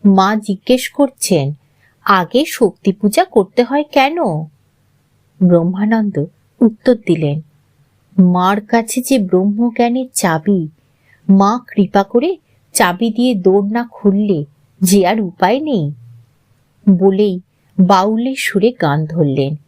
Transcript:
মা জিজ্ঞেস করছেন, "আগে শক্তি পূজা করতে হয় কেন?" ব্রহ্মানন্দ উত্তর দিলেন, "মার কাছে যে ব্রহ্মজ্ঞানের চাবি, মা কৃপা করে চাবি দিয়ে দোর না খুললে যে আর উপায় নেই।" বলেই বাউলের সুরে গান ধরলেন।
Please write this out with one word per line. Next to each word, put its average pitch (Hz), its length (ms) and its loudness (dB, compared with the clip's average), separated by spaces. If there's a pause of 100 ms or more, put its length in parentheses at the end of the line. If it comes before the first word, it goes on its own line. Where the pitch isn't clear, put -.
মা 196 320 4
জিজ্ঞেস 214 540 -4
করছেন, 165 600 -2 (520)
"আগে 196 420 0
শক্তি - 460 -2
পূজা 208 320 0
করতে 240 380 -2
হয় 277 300 -2
কেন?" 294 320 0 (1200)
ব্রহ্মানন্দ 185 800 0 (360)
উত্তর 240 340 2
দিলেন, 156 460 -2 (760)
"মার 180 420 2
কাছে 226 400 -2
যে 262 180 0
ব্রহ্মজ্ঞানের 226 960 -2
চাবি, 170 540 -2 (600)
মা 196 320 4 (140)
কৃপা 196 280 0
করে 262 340 -2 (360)
চাবি 196 380 -2
দিয়ে 240 240 -2
দোর 190 300 0
না 233 280 -4
খুললে 196 520 -2 (360)
যে 190 260 2
আর 220 140 0
উপায় 190 400 -2
নেই।" 202 320 -4 (960)
বলেই 190 520 2 (380)
বাউলের 208 580 2
সুরে 214 360 -2 (100)
গান 151 220 0
ধরলেন। 147 520 -2 (120)